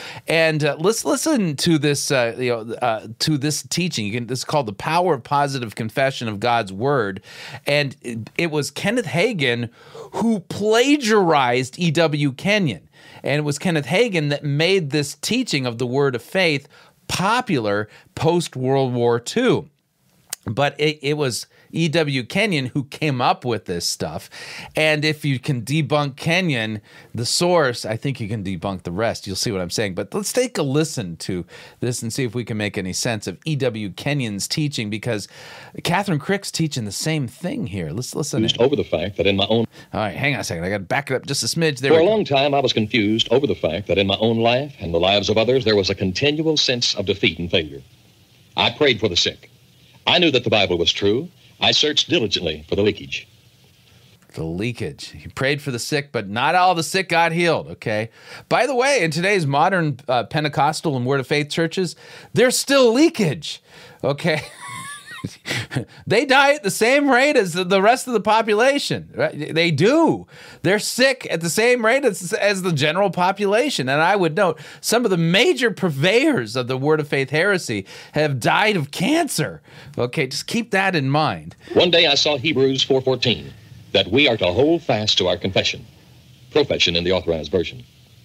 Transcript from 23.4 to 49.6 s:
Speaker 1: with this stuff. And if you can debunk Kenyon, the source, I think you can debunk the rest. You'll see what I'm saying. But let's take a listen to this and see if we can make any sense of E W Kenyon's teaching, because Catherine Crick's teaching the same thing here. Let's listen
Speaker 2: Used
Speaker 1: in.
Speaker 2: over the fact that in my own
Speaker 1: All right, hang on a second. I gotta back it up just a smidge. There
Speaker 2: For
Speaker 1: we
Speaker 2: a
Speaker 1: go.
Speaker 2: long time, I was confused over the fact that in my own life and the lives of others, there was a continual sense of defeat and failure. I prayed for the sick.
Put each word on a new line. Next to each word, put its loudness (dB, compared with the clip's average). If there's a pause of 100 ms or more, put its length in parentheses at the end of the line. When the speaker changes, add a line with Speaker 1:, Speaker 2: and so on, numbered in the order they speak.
Speaker 1:
with -2
this -4
stuff. -8 (460)
And 2
if -2
you 0
can -4
debunk 0
Kenyon, -2 (340)
the -4
source, 2
I -4
think -6
you -6
can -4
debunk -6
the -6
rest. -2
You'll -6
see -4
what -2
I'm -6
saying. -4
But -8
let's -4
take -2
a -2
listen -2
to -6 (320)
this -4
and -8
see -2
if -6
we -4
can -6
make -4
any -6
sense -4
of -8
E -2
W -2
Kenyon's -4
teaching, -4
because -6 (560)
Catherine 0
Crick's -4
teaching -2
the -8
same -4
thing -8
here. -6
Let's -8
listen -2
Speaker 2:
Used 0
Speaker 1:
in. 0
Speaker 2:
over 4
the -2
fact -4
that 0
in 4
my 0
own 2 (280)
Speaker 1:
All -4
right, -4
hang 0
on -6
a -6
second. -6
I -4
gotta -4
back -2
it 0
up -4
just -4
a -4
smidge. 0
There 0
Speaker 2:
For 6
Speaker 1:
we 6
Speaker 2:
a 4
Speaker 1:
go. 4
Speaker 2:
long 2
time, 2
I 2
was 0
confused 0
over 4
the 0
fact -2
that 2
in 4
my 0
own 2
life 2
and -6
the 2
lives 2
of 6
others, 4
there 4
was 2
a 0
continual 0
sense 0
of -4
defeat 0
and -4
failure. -2 (720)
I 2
prayed 2
for 0
the -2
sick. -4 (580)